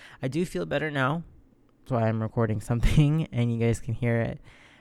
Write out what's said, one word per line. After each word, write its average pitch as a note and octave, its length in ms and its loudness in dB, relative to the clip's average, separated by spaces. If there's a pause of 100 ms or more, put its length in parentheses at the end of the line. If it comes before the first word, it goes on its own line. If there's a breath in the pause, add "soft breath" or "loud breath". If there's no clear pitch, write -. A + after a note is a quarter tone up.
(220 loud breath)
I - 60 -4
do D#3+ 180 -2
feel F3 200 -6
better D3 260 -2
now. C#3+ 320 0 (580)
That's - 100 -8
why A2+ 160 2
I'm A2+ 140 0
recording A2 400 -2
something D3 680 4
<laughs> - 20 -20
and A#2+ 220 0
you A#2 60 -4
guys A#2 200 2
can - 140 -6
hear A#2 280 0
it B2+ 180 -4 (420 loud breath)